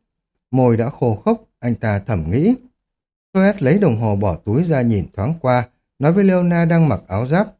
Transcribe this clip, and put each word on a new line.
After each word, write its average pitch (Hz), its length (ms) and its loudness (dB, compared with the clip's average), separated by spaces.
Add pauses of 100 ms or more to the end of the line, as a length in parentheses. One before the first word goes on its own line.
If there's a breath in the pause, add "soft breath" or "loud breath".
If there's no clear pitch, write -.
(500)
Môi 123 260 2
đã 117 140 -2
khô 117 340 -2
khốc, 220 200 -2 (140)
anh 120 160 -4
ta 104 240 -2
thầm 87 320 -4
nghĩ. 165 240 2 (800)
Toet 196 300 0
lấy 143 160 4
đồng 127 220 0
hồ 107 160 0
bỏ 98 200 -2
túi 123 280 -2
ra 151 180 0
nhìn 110 300 0
thoáng 123 280 -4
qua, 123 280 0 (300)
nói 151 140 0
với 196 120 2
Leona 175 400 2
đang 165 240 2
mặc 98 200 -2
áo 104 180 -4
giáp. 175 220 -2 (120)